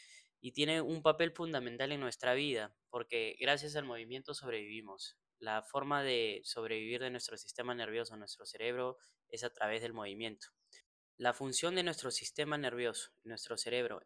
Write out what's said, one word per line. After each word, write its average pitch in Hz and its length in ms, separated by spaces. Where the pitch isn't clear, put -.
y 123 100
tiene 156 300
un 151 220
papel 160 280
fundamental 135 640
en 143 80
nuestra 127 320
vida, 127 420
porque 117 500
gracias 147 380
al 143 80
movimiento 123 480
sobrevivimos. 107 840
La 107 240
forma 139 400
de 117 400
sobrevivir 113 560
de 127 120
nuestro 117 260
sistema 123 360
nervioso, 113 440
nuestro 104 280
cerebro, 123 520
es 117 160
a 120 80
través 107 280
del 117 120
movimiento. 107 540
La - 160
función 139 420
de 180 80
nuestro 156 260
sistema 147 480
nervioso, 120 540
nuestro 113 320
cerebro, 117 500